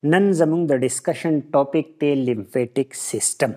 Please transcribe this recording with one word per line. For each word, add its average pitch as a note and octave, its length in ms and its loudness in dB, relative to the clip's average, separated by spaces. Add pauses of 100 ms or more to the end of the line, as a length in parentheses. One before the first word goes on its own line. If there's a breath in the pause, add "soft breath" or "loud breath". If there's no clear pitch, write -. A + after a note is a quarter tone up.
(120)
نن G3 260 4
زموږ D#3+ 320 2
د C3 140 2
ډسکشن D#3 520 -2 (200)
ټاپک C#3+ 340 0 (140)
دی D3 160 2
lymphatic B2 800 -2
system. - 560 -4